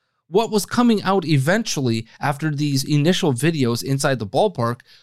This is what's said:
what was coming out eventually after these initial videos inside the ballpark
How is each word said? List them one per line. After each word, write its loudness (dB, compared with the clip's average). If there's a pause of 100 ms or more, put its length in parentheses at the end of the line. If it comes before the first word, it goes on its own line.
(280)
what 0
was 0
coming 2
out 0
eventually 0 (120)
after -4
these -2
initial 2
videos 0
inside 0
the -6
ballpark -2 (220)